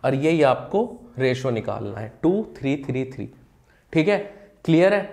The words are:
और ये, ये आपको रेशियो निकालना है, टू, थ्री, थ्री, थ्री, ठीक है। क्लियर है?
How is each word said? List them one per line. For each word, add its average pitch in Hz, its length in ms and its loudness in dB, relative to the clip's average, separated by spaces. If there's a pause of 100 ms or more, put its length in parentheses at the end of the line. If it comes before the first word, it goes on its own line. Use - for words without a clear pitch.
और 135 100 2
ये, 147 160 2
ये 160 120 4
आपको - 760 0
रेशियो 127 320 0
निकालना 104 480 -6
है, 113 120 -10 (100)
टू, 196 240 2 (120)
थ्री, 135 220 -2
थ्री, 131 280 -4
थ्री, 120 220 -10 (640)
ठीक 160 140 4
है। 202 100 2 (480)
क्लियर 175 280 6
है? 202 200 0